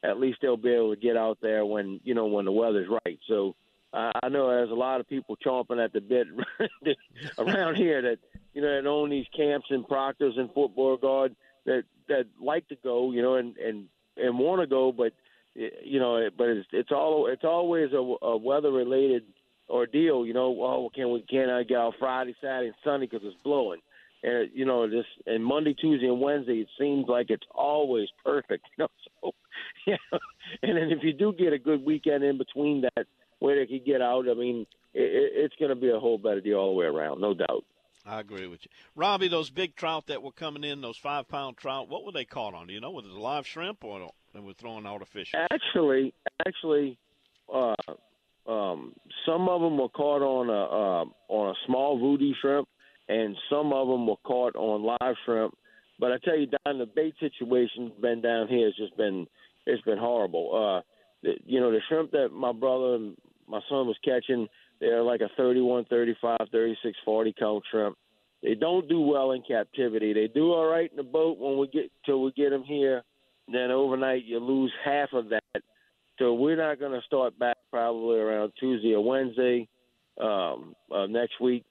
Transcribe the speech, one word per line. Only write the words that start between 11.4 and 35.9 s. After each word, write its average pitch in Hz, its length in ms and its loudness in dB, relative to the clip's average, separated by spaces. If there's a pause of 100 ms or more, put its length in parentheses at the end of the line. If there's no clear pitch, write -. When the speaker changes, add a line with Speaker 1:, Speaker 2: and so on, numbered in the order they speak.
Speaker 1:
that, 127 180 0 (260)
that 131 160 2 (160)
like 156 260 -2
to 143 160 -12
go, 127 280 0
you 120 100 0
know, 131 140 4
and, 120 220 -2
and, 107 280 -6 (320)
and 123 200 0
wanna 165 300 2
go, 131 240 4
but, 120 220 0 (420)
y-, 110 140 -8 (160)
you 135 160 0
know, 120 160 2
it, 113 200 0
but 120 120 2
it's, 104 240 0
it's 120 180 0
all, 151 360 2
it's 131 180 -2
always 165 480 2
a, 127 220 0 (100)
a 117 100 0
weather-related 131 880 2 (460)
ordeal, 123 560 2
you 113 80 -6
know. 127 160 2 (120)
"Oh, 127 320 -2
can 127 180 -4
we, 120 100 -2
can 131 280 0
I 123 140 0
get 123 140 0
out 117 200 0
Friday, 127 440 -4
Saturday, 131 260 -4
and 107 160 -10
Sunday 139 240 -2
'cause 110 160 -8
it's 101 200 -12
blowing?" 120 360 -2 (420)
And, 117 320 0
you 131 120 -2
know, 120 240 2
this, 117 160 -2 (200)
and 113 180 -2
Monday, 147 300 2
Tuesday, 139 340 2
and 123 140 2
Wednesday, 135 400 0
it 104 60 -4 (100)
seems 139 300 0
like 123 220 0
it's 110 160 -2 (100)
always 135 540 0 (160)
perfect, 135 460 -2
<laughs> - 60 -20
you 151 60 -2
know. - 40 -2 (360)
So, - 80 -4 (560)
you 196 100 0 (140)
know, - 80 -2 (440)
and 175 140 2
then 160 140 0
if 147 120 0
you 156 100 2
do 202 200 2
get 170 200 4
a 143 40 0
good 143 260 0
weekend 147 420 2
in 139 120 2
between 143 440 0
that 120 240 -2 (340)
where 139 160 2
they 135 100 2
could 127 200 -8
get 135 160 2
out, 127 280 2
I 120 40 2
mean, 120 320 -2 (280)
it, - 80 0
it, 123 340 2
it's 139 240 0
gonna 139 160 0
be 127 140 0
a 113 100 2